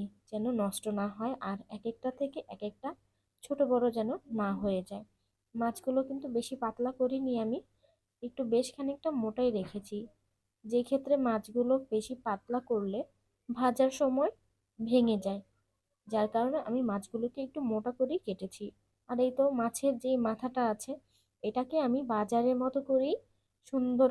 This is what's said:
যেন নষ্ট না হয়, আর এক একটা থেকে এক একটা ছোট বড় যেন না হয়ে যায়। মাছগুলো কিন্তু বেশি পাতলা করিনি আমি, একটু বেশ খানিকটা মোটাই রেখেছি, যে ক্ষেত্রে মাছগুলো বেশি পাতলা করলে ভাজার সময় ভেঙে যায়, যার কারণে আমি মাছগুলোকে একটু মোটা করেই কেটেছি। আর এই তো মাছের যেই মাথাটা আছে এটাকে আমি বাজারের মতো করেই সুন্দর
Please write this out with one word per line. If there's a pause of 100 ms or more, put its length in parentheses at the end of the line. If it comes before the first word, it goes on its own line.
(300)
যেন (180)
নষ্ট (160)
না (100)
হয়, (160)
আর (180)
এক
একটা (100)
থেকে (160)
এক
একটা (540)
ছোট (120)
বড় (100)
যেন (300)
না (140)
হয়ে
যায়। (500)
মাছগুলো
কিন্তু (100)
বেশি
পাতলা (100)
করিনি (120)
আমি, (680)
একটু (100)
বেশ
খানিকটা (120)
মোটাই
রেখেছি, (640)
যে
ক্ষেত্রে (120)
মাছগুলো (180)
বেশি (120)
পাতলা (100)
করলে (480)
ভাজার
সময় (480)
ভেঙে
যায়, (680)
যার
কারণে (100)
আমি (100)
মাছগুলোকে
একটু (100)
মোটা
করেই
কেটেছি। (420)
আর
এই
তো (160)
মাছের
যেই
মাথাটা (100)
আছে (500)
এটাকে (100)
আমি (140)
বাজারের
মতো (100)
করেই (540)
সুন্দর